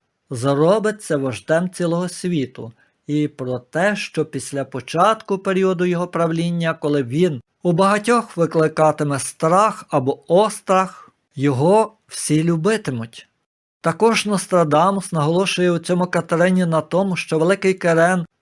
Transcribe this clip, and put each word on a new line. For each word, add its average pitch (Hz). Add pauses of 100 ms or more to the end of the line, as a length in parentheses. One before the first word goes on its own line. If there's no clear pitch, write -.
(300)
зробиться 156
вождем 151
цілого 175
світу, 135 (340)
і 147
про 127
те, 190
що 160
після 139
початку 190
періоду 190
його 175
правління, 170
коли 147
він 139 (220)
у 180
багатьох 208
викликатиме 156
страх 180
або 139
острах, 190 (260)
його 147 (140)
всі -
любитимуть. 165 (520)
Також 208
Нострадамус 185
наголошує 175
у 170
цьому 180
Катерині 180
на 160
тому, 180
що -
Великий 190
Керен – 170 (160)